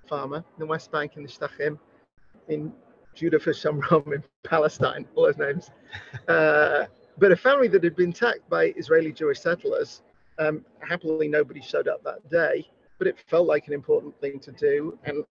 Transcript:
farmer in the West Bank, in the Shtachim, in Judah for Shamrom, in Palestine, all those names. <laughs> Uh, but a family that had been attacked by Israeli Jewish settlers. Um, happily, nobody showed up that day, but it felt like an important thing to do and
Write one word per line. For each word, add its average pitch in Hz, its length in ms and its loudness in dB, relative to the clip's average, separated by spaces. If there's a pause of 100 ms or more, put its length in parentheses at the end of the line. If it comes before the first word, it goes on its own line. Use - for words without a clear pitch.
farmer 139 320 -8
in - 200 -18
the 156 80 -8
West 156 260 -6
Bank, 147 240 -4
in 147 80 -14
the 143 40 -14
Shtachim, 147 500 -4 (680)
in 151 240 -6 (420)
Judah 160 260 2
for 160 120 -2
Shamrom, 151 600 0
in 147 80 -6 (220)
Palestine, 156 680 -2
all 165 100 4
those 156 140 2
names. 147 380 -4
<laughs> - 40 -20 (480)
Uh, 151 560 4 (320)
but 190 160 8
a 170 40 8
family 262 300 4
that 185 160 4
had 165 140 0
been 175 140 2
attacked - 380 -2
by 165 180 2 (100)
Israeli 156 360 2
Jewish 147 280 -2
settlers. 143 600 -4 (360)
Um, 156 260 -2 (140)
happily, 156 480 -4
nobody 147 340 -2
showed 139 280 -4
up - 160 -6
that - 260 -12
day, 151 380 0 (300)
but 185 100 -2
it - 180 -4
felt 165 220 2
like 151 180 0
an 147 60 -8
important 143 480 -2
thing 139 200 -8
to 139 120 -20
do 147 520 -2
and 147 260 -6